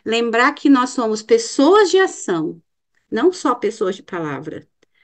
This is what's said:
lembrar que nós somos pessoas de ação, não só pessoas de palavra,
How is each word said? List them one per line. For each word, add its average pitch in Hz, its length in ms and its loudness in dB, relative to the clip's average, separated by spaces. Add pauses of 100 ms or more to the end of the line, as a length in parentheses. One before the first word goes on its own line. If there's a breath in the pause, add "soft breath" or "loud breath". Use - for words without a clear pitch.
lembrar 233 500 0
que 302 160 -2
nós 262 220 2
somos 220 300 -4
pessoas 311 680 4
de 381 80 4
ação, 170 640 -4 (480)
não 285 220 0
só 285 240 -2
pessoas 196 400 -4
de - 80 -20
palavra, 151 640 -10 (360)